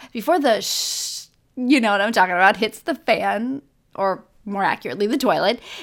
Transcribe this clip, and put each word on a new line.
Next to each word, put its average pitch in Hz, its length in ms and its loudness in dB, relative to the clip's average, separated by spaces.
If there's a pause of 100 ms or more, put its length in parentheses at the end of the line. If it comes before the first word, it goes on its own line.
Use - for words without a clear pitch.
(100)
Before 294 300 -2
the 226 200 2
sh- - 500 -6 (440)
you 254 240 4
know 220 120 2
what 202 80 2
I'm 220 120 0
talking 185 220 2
about, 190 220 6
hits 214 240 -4
the 320 140 -4
fan, 233 680 -2 (320)
or 190 300 -4 (200)
more 196 200 -4
accurately, 202 420 -2
the 240 100 0
toilet, 208 440 0 (220)